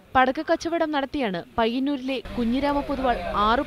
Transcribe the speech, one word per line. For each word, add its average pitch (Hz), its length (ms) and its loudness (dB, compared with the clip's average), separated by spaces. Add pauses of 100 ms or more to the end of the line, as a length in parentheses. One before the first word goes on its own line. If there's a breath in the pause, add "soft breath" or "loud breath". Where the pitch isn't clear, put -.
(140)
പടക്കക്കച്ചവടം 311 800 2
നടത്തിയാണ് 262 460 -2 (180)
പയ്യന്നൂരിലെ 262 580 -2 (200)
കുഞ്ഞിരാമ 269 420 0 (100)
പൊതുവാൾ 262 280 0 (320)
ആറു 262 180 2